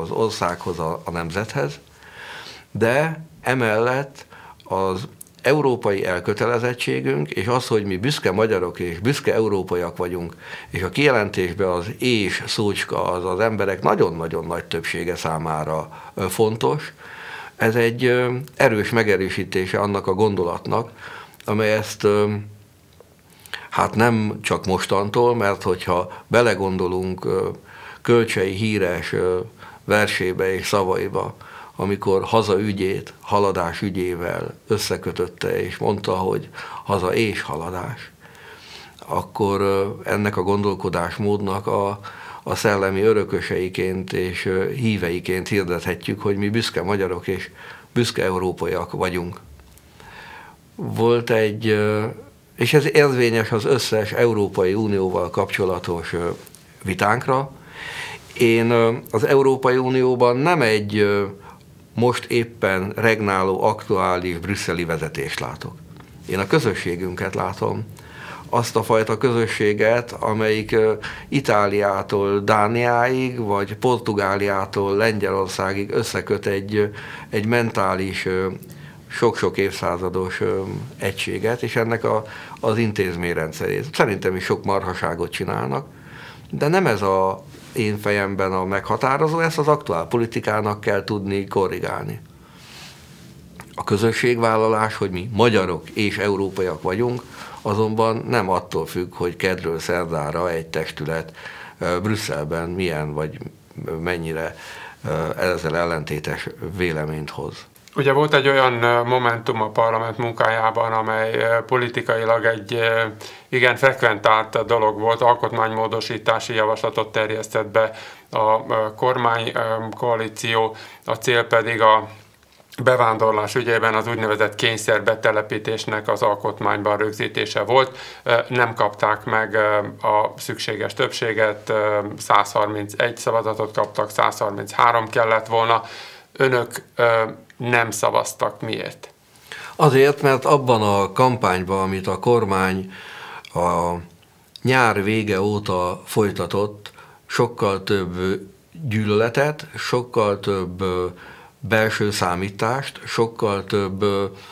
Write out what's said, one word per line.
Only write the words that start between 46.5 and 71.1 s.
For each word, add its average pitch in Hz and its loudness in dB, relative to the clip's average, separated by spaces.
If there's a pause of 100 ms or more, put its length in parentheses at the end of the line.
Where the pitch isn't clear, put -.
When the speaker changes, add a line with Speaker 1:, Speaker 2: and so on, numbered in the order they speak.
Speaker 1:
magyarok 90 -2
és 92 -4 (420)
büszke 117 0
európaiak 90 -2
vagyunk. 90 -4 (1300)
Volt 117 2
egy, 110 2
ö, 107 2 (520)
és 120 0
ez 147 8
érvényes 123 4
az 110 0
összes 110 2
Európai 101 4
Unióval 95 0
kapcsolatos, 92 -2
ö, 87 -2 (560)
vitánkra. 113 0 (880)
Én, 117 6
ö, 117 6 (180)
az 113 0
Európai 135 4
Unióban 127 4
nem 156 4
egy, 107 2
ö, 101 4 (720)
most 120 2
éppen 101 0
regnáló, 101 2
aktuális 92 0
brüsszeli 87 -2
vezetést 76 -4
látok. - -8 (520)
Én 95 -2
a 98 -2
közösségünket 92 -2
látom. 101 -2 (640)
Azt 117 0
a 110 2
fajta 110 2
közösséget, 113 2
amelyik, 110 0
ö, 110 6 (360)